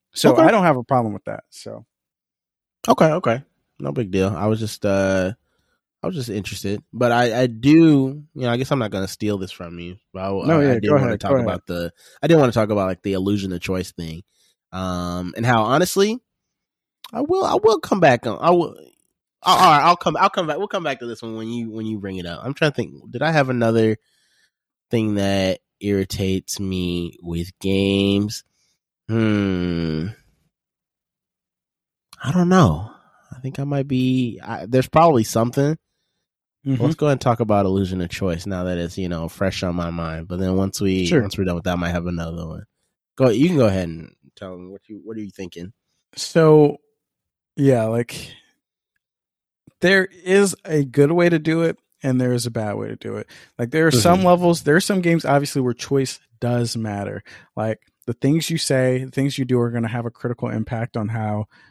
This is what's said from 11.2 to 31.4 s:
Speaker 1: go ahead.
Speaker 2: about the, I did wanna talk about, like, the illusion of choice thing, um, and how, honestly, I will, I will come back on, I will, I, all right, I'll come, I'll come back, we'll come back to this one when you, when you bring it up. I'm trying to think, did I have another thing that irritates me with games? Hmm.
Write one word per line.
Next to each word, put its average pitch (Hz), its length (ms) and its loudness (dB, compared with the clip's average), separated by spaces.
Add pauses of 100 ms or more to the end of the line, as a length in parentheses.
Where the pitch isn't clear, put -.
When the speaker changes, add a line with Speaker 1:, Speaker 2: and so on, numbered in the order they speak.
Speaker 1:
go 135 60 4
ahead. 117 100 -2
Speaker 2:
about 90 180 -6
the, 87 260 -6 (300)
I 151 60 0
did 165 80 6
wanna 131 160 6
talk 110 180 2
about, 101 160 0
like, 92 160 -6
the 98 120 -2
illusion 98 380 -2
of 87 80 -6
choice 92 320 -4
thing, 82 300 -12 (500)
um, 90 640 -6
and 117 80 -4
how, 117 200 2
honestly, 185 560 0 (920)
I - 100 -6
will, 370 220 0
I - 120 0
will 415 240 2
come 202 200 -2
back 131 260 4
on, 107 140 -6
I 160 120 2
will, 175 240 0 (640)
I, 185 100 2
all 143 60 4
right, 151 260 6
I'll 175 120 6
come, 165 200 -2
I'll 196 140 2
come 180 160 -2
back, 151 120 -4
we'll 208 100 -6
come 185 160 -6
back 139 160 -4
to 120 60 -10
this 117 140 -10
one 113 160 -10
when 110 120 -10
you, 117 220 -8
when 110 160 -8
you 110 120 -6
bring 95 200 -8
it 87 80 -8
up. 85 180 -10
I'm 127 100 -6
trying 156 160 -6
to - 60 -18
think, - 340 -10
did 123 120 -8
I 160 100 0
have 139 180 0
another 113 460 2 (920)
thing 110 260 0
that 98 440 0 (200)
irritates 95 800 -2
me 90 640 -4
with 85 280 -6 (100)
games? 98 840 0 (640)
Hmm. 90 1000 0 (2250)